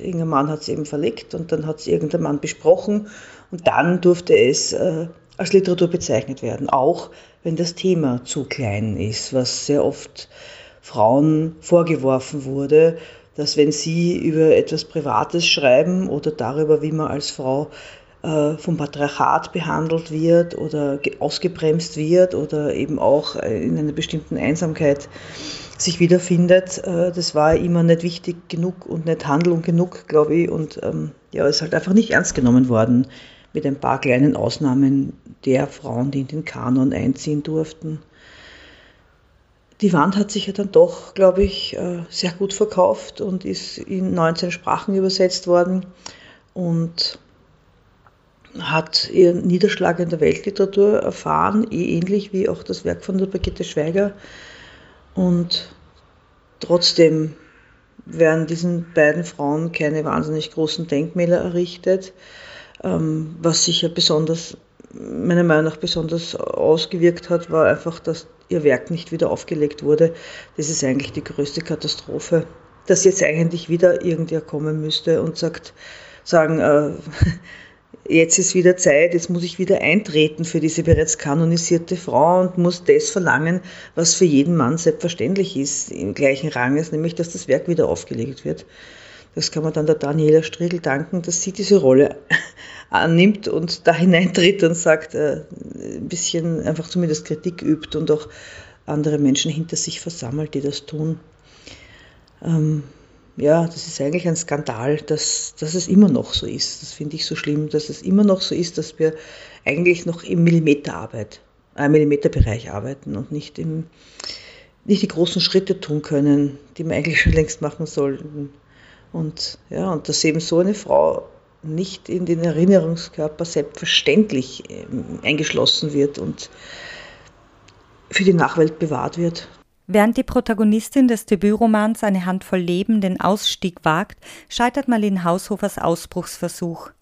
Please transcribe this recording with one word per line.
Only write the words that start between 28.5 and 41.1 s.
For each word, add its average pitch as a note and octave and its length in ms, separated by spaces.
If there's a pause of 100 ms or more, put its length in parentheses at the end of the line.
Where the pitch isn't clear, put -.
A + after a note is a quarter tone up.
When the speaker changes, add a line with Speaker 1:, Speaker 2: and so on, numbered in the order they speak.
Speaker 1:
und D#3 180
nicht D#3+ 220
Handlung E3 340
genug, E3+ 460
glaub D3+ 240
ich, E3 180
und, D#3 320
ähm, D#3 300 (200)
ja, - 140
ist D3+ 160
halt E3 140
einfach F3 180
nicht A3 180
ernst - 220
genommen B2+ 340
worden, A#2+ 380 (480)
mit D3+ 140
ein C#3 120
paar C3 220
kleinen C3+ 340
Ausnahmen C3+ 800 (320)
der C3+ 220
Frauen, C3 420
die C#3 120
in C3 60
den D3+ 180
Kanon B2+ 480
einziehen D3 500
durften. D#3 560 (1800)
Die F#3+ 120
Wand F#3+ 240
hat G3+ 140
sich G3 160
ja G3 60
dann G3+ 180
doch, - 420